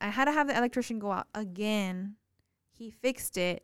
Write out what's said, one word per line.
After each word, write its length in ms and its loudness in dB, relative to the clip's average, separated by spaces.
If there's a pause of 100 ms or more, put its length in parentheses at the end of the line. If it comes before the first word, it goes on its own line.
I 80 0
had 160 2
to 60 6
have 160 4
the 100 2
electrician 420 0
go 120 -2
out 220 -2
again. 840 -2 (560)
He 200 -14
fixed 460 -2
it. 260 0